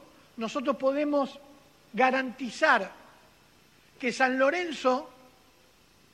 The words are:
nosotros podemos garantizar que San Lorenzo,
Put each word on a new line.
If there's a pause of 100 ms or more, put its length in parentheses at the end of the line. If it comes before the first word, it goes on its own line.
(380)
nosotros
podemos (540)
garantizar (1040)
que
San
Lorenzo, (1040)